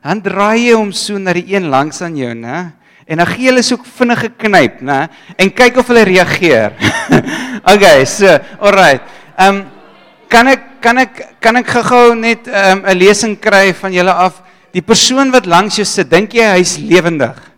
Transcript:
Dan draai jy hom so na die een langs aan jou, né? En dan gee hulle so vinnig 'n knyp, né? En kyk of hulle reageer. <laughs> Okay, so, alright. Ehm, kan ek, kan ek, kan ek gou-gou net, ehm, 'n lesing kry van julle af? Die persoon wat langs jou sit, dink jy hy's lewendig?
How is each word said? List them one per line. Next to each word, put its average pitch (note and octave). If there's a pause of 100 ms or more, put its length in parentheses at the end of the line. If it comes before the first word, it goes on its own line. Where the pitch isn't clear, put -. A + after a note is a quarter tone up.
Dan F#3
draai G#3
jy A#3
hom G#3
so G#3
na F#3+
die F3+
een F3+
langs C#3+
aan E3
jou, A#2+
né? A#2+ (480)
En D#3+
dan F3+
gee B3
hulle B3+
so B3 (160)
vinnig A#3+
'n -
knyp, F3+
né? C#3+ (300)
En F#3+
kyk B3
of -
hulle A#3
reageer. E3
<laughs> - (840)
Okay, F#3
so, G3 (320)
alright. F#3+ (360)
Ehm, G3 (680)
kan A#3+
ek, C4 (200)
kan A#3+
ek, B3+ (180)
kan A3+
ek B3
gou-gou A#3+
net, A#3
ehm, G3
'n F#3+
lesing G#3
kry G3
van F#3+
julle F3+
af? F3+ (300)
Die F3+
persoon C4
wat A3+
langs F#3
jou G#3
sit, F3
dink G3
jy A3+
hy's F3+
lewendig? D#3+ (220)